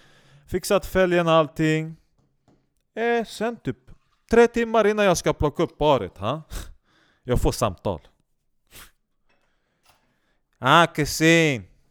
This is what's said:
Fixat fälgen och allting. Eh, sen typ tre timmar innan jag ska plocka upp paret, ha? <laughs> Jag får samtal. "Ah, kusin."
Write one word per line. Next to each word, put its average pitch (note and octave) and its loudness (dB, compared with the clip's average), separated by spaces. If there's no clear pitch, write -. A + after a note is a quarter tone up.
Fixat F#3+ -4
fälgen F3+ 0
och E3 2
allting. D#3+ 0
Eh, A#3 -4
sen A3+ -8
typ - -10
tre A#3 6
timmar A3+ 0
innan G#3+ 0
jag F3+ 2
ska D#3+ -2
plocka D3+ -4
upp - -6
paret, C3 0
ha? C3 -8
<laughs> - -18
Jag B2 0
får C#3+ 0
samtal. G2 -6
"Ah, D#3 4
kusin." D#3 0